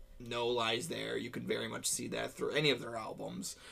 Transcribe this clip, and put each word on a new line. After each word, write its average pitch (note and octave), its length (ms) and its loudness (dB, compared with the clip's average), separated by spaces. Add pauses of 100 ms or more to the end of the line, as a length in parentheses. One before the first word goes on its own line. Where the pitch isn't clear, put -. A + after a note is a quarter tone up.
(200)
no A#2+ 280 0
lies A#2 400 4
there. A2+ 300 -2
You A2+ 120 -2
can A#2 160 -4
very A2+ 220 0
much A#2 180 -4
see A#2+ 240 0
that A2+ 240 -2
through - 180 0
any D3 200 6
of A#2+ 100 4
their A#2 140 -4
albums. A2 600 -6 (160)